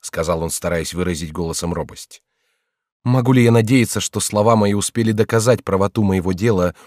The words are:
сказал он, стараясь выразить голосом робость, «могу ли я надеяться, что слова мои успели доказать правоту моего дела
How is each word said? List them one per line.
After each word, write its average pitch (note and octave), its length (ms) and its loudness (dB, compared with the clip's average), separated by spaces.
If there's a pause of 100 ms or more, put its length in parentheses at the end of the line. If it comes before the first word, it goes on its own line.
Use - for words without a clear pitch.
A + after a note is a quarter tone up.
сказал E2 420 -4
он, E2 60 -6
стараясь E2 440 -4
выразить E2+ 380 -4
голосом E2+ 420 -6
робость, - 480 -12 (840)
«могу B2 280 2
ли B2+ 120 6
я A#2 80 6
надеяться, A2+ 500 2
что - 180 -6
слова G#2+ 360 2
мои G#2 180 2
успели A2 380 -2
доказать A2+ 520 0
правоту G2 400 0
моего F#2+ 300 0
дела F2+ 420 0 (120)